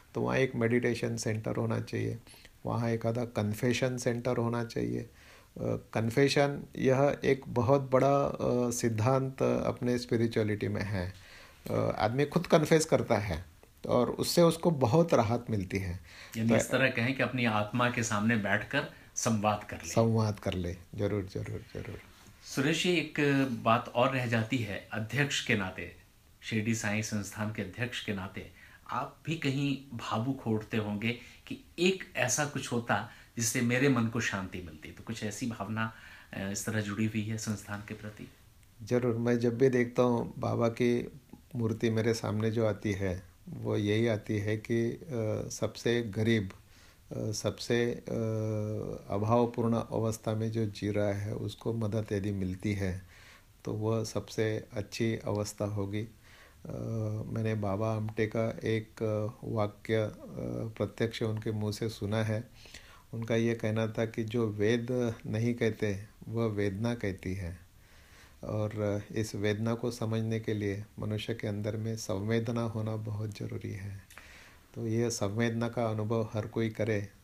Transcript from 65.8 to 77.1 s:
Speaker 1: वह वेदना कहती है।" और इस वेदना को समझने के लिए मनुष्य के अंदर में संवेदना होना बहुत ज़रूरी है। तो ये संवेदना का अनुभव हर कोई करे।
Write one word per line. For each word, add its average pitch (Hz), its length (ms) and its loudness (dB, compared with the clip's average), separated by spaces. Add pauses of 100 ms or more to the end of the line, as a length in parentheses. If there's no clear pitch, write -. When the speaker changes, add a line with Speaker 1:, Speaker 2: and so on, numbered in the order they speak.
Speaker 1:
वह 113 180 0
वेदना 104 500 0
कहती 92 380 -4
है।" 90 260 -6 (840)
और 107 580 -2 (100)
इस 110 240 -2
वेदना 107 380 0
को 117 180 -4
समझने 113 480 0
के 110 140 -2
लिए 104 300 -2 (160)
मनुष्य 107 340 -4
के 113 140 -6
अंदर 107 300 -4
में 113 200 -4
संवेदना 113 640 0
होना 110 340 -2
बहुत 107 420 -6
ज़रूरी 107 340 -8
है। 98 300 -10 (720)
तो 117 120 -4
ये 113 220 2
संवेदना 113 600 0
का 117 160 -2
अनुभव 110 480 0
हर 107 140 -2
कोई 113 220 -2
करे। 107 400 -2 (140)